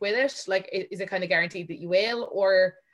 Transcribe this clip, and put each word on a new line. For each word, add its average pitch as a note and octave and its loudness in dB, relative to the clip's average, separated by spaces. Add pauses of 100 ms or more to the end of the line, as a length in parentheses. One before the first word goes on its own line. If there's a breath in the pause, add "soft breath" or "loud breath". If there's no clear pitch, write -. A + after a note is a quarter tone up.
with G#3 0
it? C4 0
Like, F#3+ 0
i-, F#3+ -4
is F3 -8
it F#3 -6
kind F#3 -2
of F3 -4
guaranteed E3+ -2
that D#3+ -10
you E3+ -8
will, A3+ 2
or F#3+ 4 (200 soft breath)